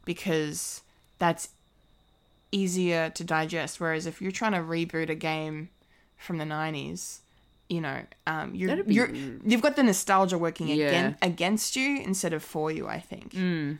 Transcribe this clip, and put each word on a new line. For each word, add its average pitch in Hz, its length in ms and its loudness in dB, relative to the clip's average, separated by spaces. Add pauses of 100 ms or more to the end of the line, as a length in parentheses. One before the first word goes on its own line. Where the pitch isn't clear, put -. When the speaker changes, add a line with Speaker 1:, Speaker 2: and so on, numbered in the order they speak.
Speaker 1:
because 160 800 -4 (360)
that's 170 300 2 (1040)
easier 175 580 2
to 170 140 -10
digest. 160 560 -2
Whereas 160 260 -2
if 160 160 -8
you're 190 100 -2
trying 214 200 0
to 185 60 2
reboot 165 520 -2
a 156 40 -2
game 156 560 -4 (460)
from 175 220 -6
the 151 60 -4
nineties, 156 760 -6 (480)
you 170 120 -2
know, 135 220 -4 (240)
um, 156 280 -4
you're, 185 140 -2
Speaker 2:
That'd 339 180 0
be 208 80 6
Speaker 1:
you're, 233 160 6
Speaker 2:
weird. 131 340 -8
Speaker 1:
you've 220 180 6
got 294 140 4
the 285 60 6
nostalgia 190 560 6
working 165 300 -2
Speaker 2:
Yeah. 151 180 4
Speaker 1:
again, 147 360 2
against 185 540 0
you 277 240 2
instead 185 320 -2
of 156 100 -4
for 156 280 -2
you, 160 160 -4
I - 140 -6
think. - 320 -14
Speaker 2:
Mm. 160 480 0